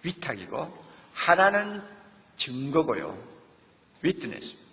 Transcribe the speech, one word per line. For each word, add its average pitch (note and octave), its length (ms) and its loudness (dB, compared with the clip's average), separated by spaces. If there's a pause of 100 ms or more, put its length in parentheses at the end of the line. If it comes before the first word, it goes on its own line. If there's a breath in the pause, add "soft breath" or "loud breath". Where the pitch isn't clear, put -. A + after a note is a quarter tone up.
위탁이고, C#3 800 -8 (280 loud breath)
하나는 G3+ 680 4 (540)
증거고요. B2+ 800 0 (840)
위트네스. - 540 -4 (180)